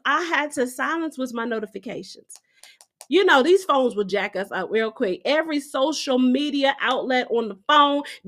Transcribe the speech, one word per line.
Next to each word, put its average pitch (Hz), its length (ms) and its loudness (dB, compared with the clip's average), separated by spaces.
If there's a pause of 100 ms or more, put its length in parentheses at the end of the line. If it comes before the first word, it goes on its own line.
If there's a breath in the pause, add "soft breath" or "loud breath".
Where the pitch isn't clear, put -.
I 294 180 0
had 302 300 -2
to 254 120 -2
silence 302 520 -6
was 254 160 -6
my 233 100 -6
notifications. 214 880 -10 (760 soft breath)
You 370 160 4
know, 294 180 6
these 370 220 4
phones 262 280 2
will 202 120 -2
jack 196 320 -4
us 196 160 -6
up 180 180 -4
real 220 180 0
quick. 208 360 -4
Every 302 340 0
social 277 580 -2
media 269 600 2
outlet 247 500 -2
on 233 200 -2
the 196 80 -12 (100)
phone, 285 360 4 (240 loud breath)